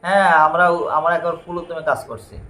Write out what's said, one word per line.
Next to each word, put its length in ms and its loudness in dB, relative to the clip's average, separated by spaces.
হ্যাঁ, 300 2
আমরাও, 560 2
আমরা 280 0
এখন 300 -4
ফুল 120 -10
উদ্যমে 240 -12
কাজ 260 -4
করছি। 300 -16